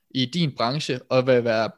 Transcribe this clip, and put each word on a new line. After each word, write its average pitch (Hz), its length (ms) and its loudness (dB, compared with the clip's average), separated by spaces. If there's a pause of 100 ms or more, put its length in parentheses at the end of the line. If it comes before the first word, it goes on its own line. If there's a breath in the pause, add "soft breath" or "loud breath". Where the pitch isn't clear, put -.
(120)
i 131 140 -2
din 151 320 -2
branche, 127 420 -2 (100)
og 131 180 2
vil 123 160 4
være 110 340 0